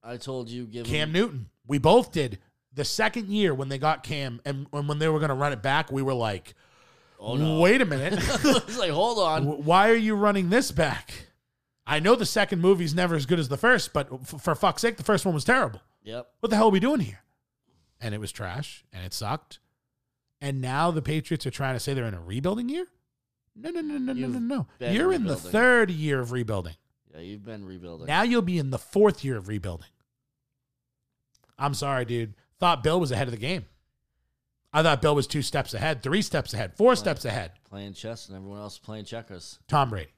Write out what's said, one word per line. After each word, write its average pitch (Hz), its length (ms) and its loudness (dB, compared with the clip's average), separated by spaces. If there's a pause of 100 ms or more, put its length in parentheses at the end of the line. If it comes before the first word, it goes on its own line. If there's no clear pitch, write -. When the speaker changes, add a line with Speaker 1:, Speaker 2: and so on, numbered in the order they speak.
Speaker 1:
I 120 140 -12
told 127 320 -8
you, 123 180 -8
give 113 200 -10
Speaker 2:
Cam 151 220 0
Speaker 1:
him 156 40 -6
Speaker 2:
Newton. 156 380 0 (160)
We 143 120 0
both 180 340 6
did. 127 260 -2 (340)
The 139 120 -4
second 220 440 -2
year 196 260 2
when 135 140 -6
they 135 100 -6
got 151 240 0
Cam 135 420 -6
and, 139 280 -6
and 147 160 -4
when 151 100 -2
they 156 100 2
were 156 120 2
gonna 147 140 0
run 143 180 0
it 110 100 -8
back, 139 300 0
we 135 100 -2
were 135 120 0
like, 110 400 -4 (680)
Speaker 1:
Oh, 110 160 -4
no. 156 240 2
Speaker 2:
"Wait 208 200 6
a 240 60 2
minute." 151 280 -2
Speaker 1:
<laughs> - 300 -2
It's 254 340 4
like, 190 120 0
"Hold 214 280 0
on." 156 260 2
Speaker 2:
"W-, 143 180 -4
why 180 280 6
are 226 40 8
you 220 200 2
running 202 360 2
this 247 220 2
back? - 560 -4 (580)
I 151 140 0
know 208 160 6
the 226 100 0
second 196 340 0
movie's 175 340 4
never 175 200 2
as 147 100 0
good 170 140 2
as 147 100 -2
the 139 80 -2
first, 226 380 2
but 143 180 -2
f-, 131 300 -14
for 165 120 2
fuck's 180 280 0
sake, 226 160 0
the - 60 -10
first 208 200 2
one 190 100 0
was 147 100 -2
terrible. 185 360 2 (220)
Speaker 1:
Yep. 117 260 -12 (120)
Speaker 2:
What 233 100 0
the 220 60 4
hell 220 100 6
are 214 60 8
we 190 80 6
doing 262 200 2
here?" 117 200 -6 (800)
And 107 140 -6
it 107 40 -6
was 107 140 -8
trash, 104 600 -10
and 92 140 -12
it 95 80 -12
sucked. - 460 -8 (800)
And 139 200 -4
now 139 300 0
the 156 100 -2
Patriots 151 460 -4
are 131 40 -4
trying 131 260 -4
to 113 40 -4
say 139 140 -4
they're 127 100 -2
in 110 100 -4
a 87 60 -10
rebuilding 156 480 -4
year? 339 180 -6 (680)
No, 254 140 -12
no, 339 100 -6
no, 302 160 -6
no, 262 160 -4
no, 247 80 -6
Speaker 1:
You've 247 120 -4 (100)
Speaker 2:
no, 247 140 -2
no. 190 100 -4 (120)
Speaker 1:
been 123 160 -2
Speaker 2:
You're 339 180 2
in 311 120 0
the 180 100 0
Speaker 1:
rebuilding. 175 180 -8
Speaker 2:
third 233 400 6
year 151 280 0
of 120 120 -6
rebuilding. 107 420 -4 (400)
Speaker 1:
Yeah, 78 60 -16
you've 101 240 -14
been 107 200 -14
rebuilding. 87 440 -14
Speaker 2:
Now 165 140 2
you'll 240 200 2
be 175 160 0
in 135 120 -2
the 131 80 -4
fourth - 460 2
year 135 120 -2
of 92 120 -8
rebuilding. 90 380 -8 (1700)
I'm 139 160 -2
sorry, 135 300 -2
dude. 113 300 -4 (240)
Thought 170 240 2
Bill 156 180 2
was 143 120 -2
ahead 123 160 -2
of 117 40 -8
the 117 60 -10
game. 139 280 -6 (1040)
I 151 100 4
thought 151 200 4
Bill 147 120 6
was 143 140 2
two 147 140 -2
steps - 300 -4
ahead, 123 300 -4
three 175 200 0
steps - 300 -4
ahead, 110 240 -6
four 226 120 6
Speaker 1:
Playing 254 80 6
Speaker 2:
steps - 280 -4
ahead. 101 280 -6 (180)
Speaker 1:
playing 101 220 -12
chess - 360 -12
and 95 80 -16
everyone 98 220 -14
else 104 200 -14
playing 110 260 -14
checkers. 101 540 -14 (100)
Speaker 2:
Tom 139 220 0
Brady. 87 280 -8